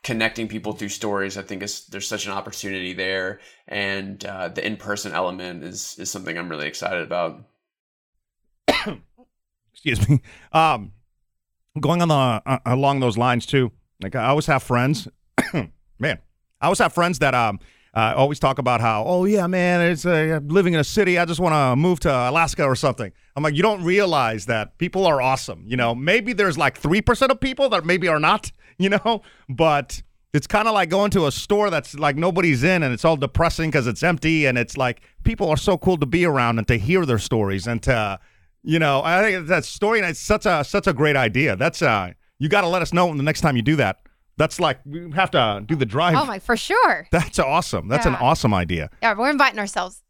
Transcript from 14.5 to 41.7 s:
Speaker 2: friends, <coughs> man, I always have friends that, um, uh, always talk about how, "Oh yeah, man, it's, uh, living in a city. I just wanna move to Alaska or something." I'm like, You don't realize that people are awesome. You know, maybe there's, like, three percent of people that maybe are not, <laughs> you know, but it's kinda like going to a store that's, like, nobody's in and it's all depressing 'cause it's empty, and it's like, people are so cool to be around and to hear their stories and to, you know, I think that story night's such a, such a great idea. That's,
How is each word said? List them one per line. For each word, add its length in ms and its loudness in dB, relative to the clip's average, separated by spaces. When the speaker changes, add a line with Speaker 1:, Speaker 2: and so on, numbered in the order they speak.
Speaker 2:
friends, 440 0
<coughs> 0 -
man, 200 -4
I 40 -2
always 140 0
have 140 2
friends 260 0
that, 160 2
um, 240 0
uh, 240 2
always 220 2
talk 200 0
about 220 0
how, 260 0
"Oh 160 2
yeah, 240 2
man, 320 2
it's, 260 0
uh, 420 0
living 260 2
in 80 2
a 20 2
city. 340 2
I 60 2
just 160 -4
wanna 380 4
move 240 2
to 100 2
Alaska 540 0
or 100 2
something." 340 -2
I'm 60 -4
like, 120 0
You 80 2
don't 200 2
realize 640 2
that 320 -2
people 260 -2
are 160 4
awesome. 440 -2
You 120 -4
know, 180 2
maybe 380 0
there's, 240 0
like, 200 2
three 240 0
percent 300 2
of 80 0
people 300 0
that 160 0
maybe 240 0
are 100 2
not, 320 0
<laughs> 120 -20
you 120 0
know, 320 0
but 540 0
it's 140 0
kinda 260 2
like 160 2
going 220 2
to 140 2
a 60 0
store 380 0
that's, 280 -6
like, 200 0
nobody's 480 2
in 180 4
and 100 0
it's 120 -6
all 100 4
depressing 560 -2
'cause 160 2
it's 160 -4
empty, 420 2
and 120 2
it's 180 -4
like, 260 -4
people 260 0
are 80 4
so 200 0
cool 200 2
to 80 0
be 200 2
around 320 2
and 100 0
to 100 4
hear 280 2
their 140 2
stories 460 -2
and 180 -4
to, 360 0
you 160 0
know, 280 2
I 180 2
think 240 -2
that 160 0
story 380 0
night's 180 -4
such 260 0
a, 200 2
such 220 -2
a 40 4
great 240 2
idea. 400 2
That's, 260 -2